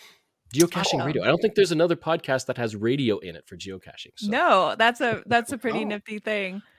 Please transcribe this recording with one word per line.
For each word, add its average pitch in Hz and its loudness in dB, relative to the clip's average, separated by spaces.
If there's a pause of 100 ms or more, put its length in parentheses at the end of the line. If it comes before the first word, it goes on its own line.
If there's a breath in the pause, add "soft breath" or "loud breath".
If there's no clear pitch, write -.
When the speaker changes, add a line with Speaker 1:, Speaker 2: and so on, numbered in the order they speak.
(560 soft breath)
Speaker 1:
Geocaching 170 4
Speaker 2:
Awesome. - 0
Speaker 1:
Radio. 143 -2
I 104 2
don't 160 4
think 214 0
there's 190 4
another 170 2
podcast 156 -2
that 127 -4
has 113 -4
radio 113 0
in 85 -12
it - -20
for - -20
geocaching. - -16
So. 208 -6
Speaker 2:
No, 220 4
that's 233 2
a, 233 -2
that's 233 0
a 269 -8
pretty 220 -4
Speaker 3:
Oh. - -2
Speaker 2:
nifty 214 -8
thing. 202 -6 (180 soft breath)